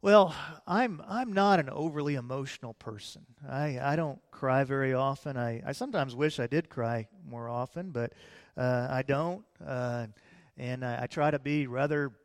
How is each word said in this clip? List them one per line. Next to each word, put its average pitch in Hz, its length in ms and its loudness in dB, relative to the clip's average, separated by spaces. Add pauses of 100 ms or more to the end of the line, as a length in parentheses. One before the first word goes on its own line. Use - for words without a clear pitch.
Well, 196 300 10 (320)
I'm, 202 420 0
I'm 233 240 -4
not 196 280 6
an 139 100 0
overly 147 460 0
emotional 127 580 -6
person. - 500 -12 (240)
I, 139 320 -2
I 143 160 2
don't 156 240 -2 (120)
cry 131 320 2
very 135 320 0
often. 135 420 -2
I, 117 260 -2
I 135 100 -6
sometimes 160 420 -4
wish 147 240 0
I 120 80 -2
did 147 220 0
cry 117 380 -2 (160)
more 117 240 -12
often, 127 440 -6
but, 117 220 -2 (440)
uh, 127 320 0
I 131 140 -2
don't. 160 400 -2 (200)
Uh, 123 440 -4 (500)
and 127 260 -6
I, 123 200 -4
I - 20 -4
try 151 240 0
to 147 80 0
be 143 300 -2
rather 139 460 0 (120)